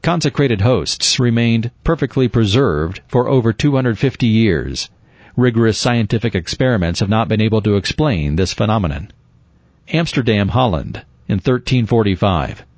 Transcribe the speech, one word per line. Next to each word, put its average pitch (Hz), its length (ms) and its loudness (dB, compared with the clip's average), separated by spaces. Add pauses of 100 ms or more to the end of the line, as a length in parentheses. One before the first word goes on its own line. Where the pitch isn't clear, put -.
Consecrated 143 600 0
hosts 104 580 0
remained 117 500 0 (140)
perfectly 139 440 0
preserved 98 800 0
for 123 220 0
over 117 240 2
two 143 220 0
hundred 127 240 0
fifty 131 260 -2
years. 95 640 0 (480)
Rigorous 113 400 2
scientific 117 560 0
experiments 92 680 0
have 101 60 0
not 110 200 0
been 107 120 0
able 110 220 2
to 101 140 2
explain 90 600 -2
this 90 160 0
phenomenon. 95 600 -2 (760)
Amsterdam, 117 580 0
Holland, 95 580 -2 (220)
in 98 100 0
thirteen 123 480 0
forty-five. 101 800 0 (120)